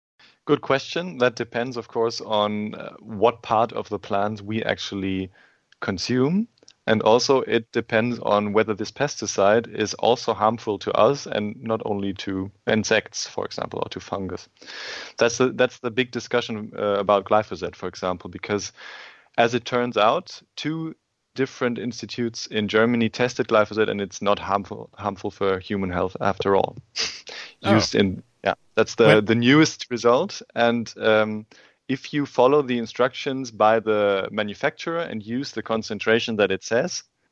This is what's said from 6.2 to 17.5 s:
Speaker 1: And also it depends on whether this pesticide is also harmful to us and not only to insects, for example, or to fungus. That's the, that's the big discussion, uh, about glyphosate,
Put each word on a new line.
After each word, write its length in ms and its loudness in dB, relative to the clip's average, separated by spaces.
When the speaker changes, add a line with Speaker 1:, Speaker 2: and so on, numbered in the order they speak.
Speaker 1:
And 160 2
also 400 4
it 300 -2
depends 480 0
on 340 0
whether 200 2
this 160 -8
pesticide 800 0
is 260 -4
also 380 0
harmful 460 0
to 140 -6
us 340 2
and 360 -4
not 220 -4
only 300 -2
to 360 -6
insects, 600 0
for 180 -6
example, 380 -8
or 80 -6
to 100 -10
fungus. 480 -8
That's 180 4
the, 140 4
that's 300 0
the 100 -4
big 220 -2
discussion, 640 -4
uh, 200 0
about 320 2
glyphosate, 500 0